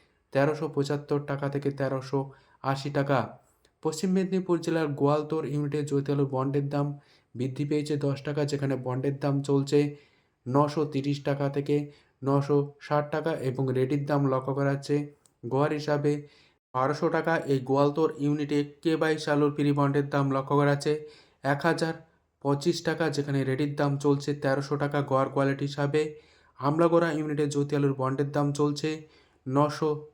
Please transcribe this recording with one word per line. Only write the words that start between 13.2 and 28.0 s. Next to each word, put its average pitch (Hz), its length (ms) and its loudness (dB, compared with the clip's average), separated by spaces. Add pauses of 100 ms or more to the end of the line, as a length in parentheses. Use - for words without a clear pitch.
এবং 131 280 -2
রেডির 131 340 0
দাম 143 220 0
লক্ষ্য 131 280 0
করা 139 180 0
যাচ্ছে 143 240 -2 (480)
গড় 135 300 2
হিসাবে 147 380 0 (640)
বারোশো 143 360 0
টাকা। 165 240 0 (120)
এই 135 200 2
গোয়ালতোড় 143 520 2
ইউনিটে 147 400 0 (200)
কে 165 180 0
বাইশ 156 320 0
আলুর 147 240 4
ফ্রি 147 200 2
বন্ডের 143 360 2
দাম 143 220 2
লক্ষ্য 135 260 0
করা 143 160 6
যাচ্ছে 143 200 0 (520)
এক 139 180 0
হাজার 160 320 0 (500)
পঁচিশ 143 380 2
টাকা, 160 280 0
যেখানে 143 340 -2
রেডির 143 320 -2
দাম 143 220 0
চলছে 143 360 0
তেরোশো 139 420 -2
টাকা 143 220 -2 (100)
গড় 135 220 2
কোয়ালিটি 139 360 0
হিসাবে। 143 360 0 (580)
আমলাগোড়া 165 520 4
ইউনিটে 151 360 -2
জ্যোতি 143 280 -2
আলুর 139 180 2
বন্ডের 135 380 -2